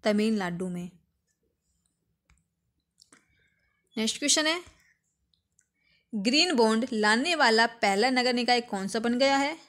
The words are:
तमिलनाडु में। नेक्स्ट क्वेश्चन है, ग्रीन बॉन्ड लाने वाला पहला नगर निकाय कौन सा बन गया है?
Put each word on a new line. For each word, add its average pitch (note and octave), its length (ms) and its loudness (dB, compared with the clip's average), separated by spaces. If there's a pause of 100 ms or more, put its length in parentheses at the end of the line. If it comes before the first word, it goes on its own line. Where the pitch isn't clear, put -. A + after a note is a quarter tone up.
तमिलनाडु G#3 640 -2
में। F3 220 -10 (3000)
नेक्स्ट A3 220 -4
क्वेश्चन D4+ 280 0
है, E4+ 140 -2 (1500)
ग्रीन B3+ 420 0
बॉन्ड A3+ 380 2
लाने A3+ 440 0
वाला A#3 300 4 (120)
पहला G#3 320 2
नगर B3+ 240 0
निकाय B3 280 0
कौन G3 260 -8
सा A3+ 120 -4
बन A#3+ 180 -2
गया C4+ 180 2
है? C#4+ 200 -2 (120)